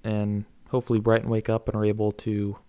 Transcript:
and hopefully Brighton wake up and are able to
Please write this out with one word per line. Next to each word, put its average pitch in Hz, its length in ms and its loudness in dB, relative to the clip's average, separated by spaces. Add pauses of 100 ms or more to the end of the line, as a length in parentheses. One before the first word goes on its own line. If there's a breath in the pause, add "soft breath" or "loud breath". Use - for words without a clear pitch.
and 104 400 -2 (260)
hopefully 120 300 2
Brighton 113 300 2
wake 110 180 0
up 110 180 0
and 107 100 -4
are 107 80 0
able 107 280 0
to 104 460 -4 (100)